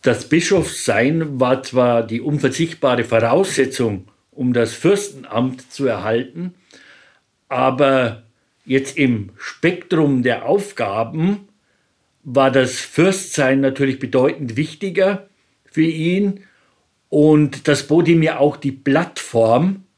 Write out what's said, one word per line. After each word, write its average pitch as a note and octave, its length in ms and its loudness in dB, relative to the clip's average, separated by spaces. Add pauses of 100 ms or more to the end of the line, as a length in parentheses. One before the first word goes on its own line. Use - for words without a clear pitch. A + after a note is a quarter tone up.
Das - 280 -2
Bischofsein D3+ 1080 0
war C3 240 0
zwar A#2+ 400 0
die A2+ 180 -6
unverzichtbare C#3+ 800 -2
Voraussetzung, A#2 1040 0 (220)
um B2+ 240 -4
das A#2 200 0
Fürstenamt C3 960 -4
zu C#3 160 -4
erhalten, A#2+ 680 -4 (960)
aber C3 720 0 (440)
jetzt C3+ 340 -2
im A#2 360 0
Spektrum D#3+ 880 -2
der A#2+ 240 -2
Aufgaben D3+ 1040 -4 (760)
war C3 300 2
das B2+ 220 2
Fürstsein D#3 880 0
natürlich C3+ 360 0
bedeutend C3 580 -2
wichtiger F#3+ 720 -2 (360)
für - 180 -4
ihn. F3 600 0 (680)
Und D3+ 580 4
das C#3+ 200 0
bot D#3 200 4
ihm E3 140 4
ja D#3 160 0
auch C#3+ 200 2
die C3+ 160 -6
Plattform, C#3 1120 0 (120)